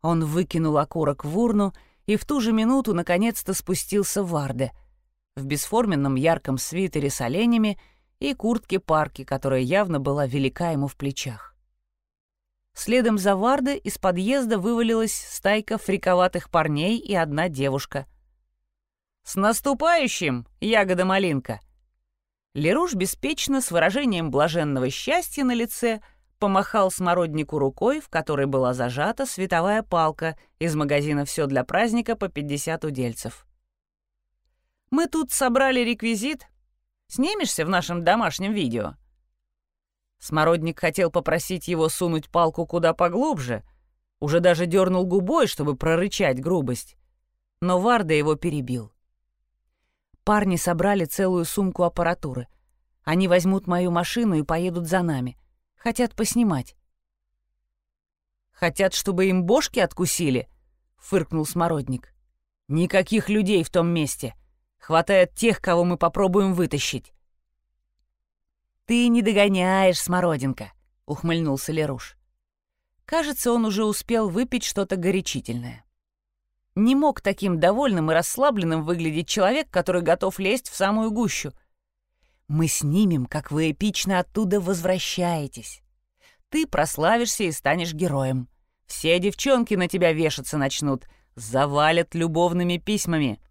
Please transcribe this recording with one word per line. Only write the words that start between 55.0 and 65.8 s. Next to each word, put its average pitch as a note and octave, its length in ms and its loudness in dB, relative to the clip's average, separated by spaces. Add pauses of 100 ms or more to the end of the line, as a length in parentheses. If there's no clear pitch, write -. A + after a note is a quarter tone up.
нами. C3 340 -2 (400)
Хотят A#3 380 -2
поснимать. G#3 600 0 (1700)
«Хотят, F3+ 440 0
чтобы F#3+ 320 0
им F#3 180 2
бошки A#3 360 2
откусили?» — D#3 680 0 (480)
фыркнул E3 480 -2
Смородник. D3+ 720 -4 (540)
«Никаких F#3 600 2
людей G3+ 340 2
в D3 60 -4
том E3+ 200 2
месте. D3+ 460 -2 (440)
Хватает F3+ 560 4
тех, A3+ 260 2
кого F3 240 2